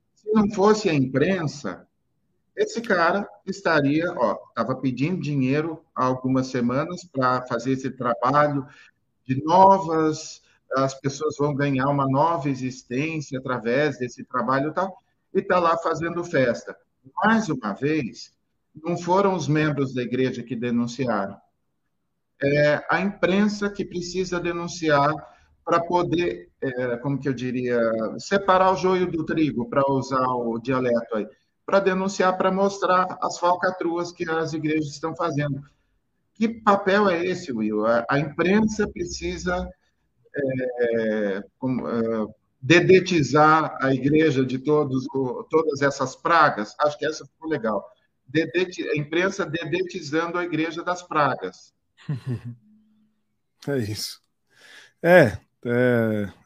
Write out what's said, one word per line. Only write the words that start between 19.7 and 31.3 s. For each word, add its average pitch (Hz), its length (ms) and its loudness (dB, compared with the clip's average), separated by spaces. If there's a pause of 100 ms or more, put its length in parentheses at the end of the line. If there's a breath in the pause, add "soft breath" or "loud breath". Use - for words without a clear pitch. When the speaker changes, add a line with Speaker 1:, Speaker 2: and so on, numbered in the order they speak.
Speaker 1:
da 127 80 -2
igreja 123 400 -2
que 120 140 -8
denunciaram. 117 800 -2 (1080)
É 147 480 2
a 165 100 0
imprensa 202 720 0
que - 140 -8
precisa 175 560 -6
denunciar 160 760 0 (500 loud breath)
pra 170 160 2
poder, 175 720 -2 (100)
é, 123 380 -2
como 139 200 -2
que 143 100 -4
eu 135 40 0
diria, 123 480 -2 (380)
separar 190 540 4
o 190 40 2
joio 180 340 2
do 156 140 -4
trigo, 135 440 -2
pra 139 200 2
usar 131 400 0
o 120 300 -2
dialeto 120 580 -2
aí, 101 100 -2 (380 soft breath)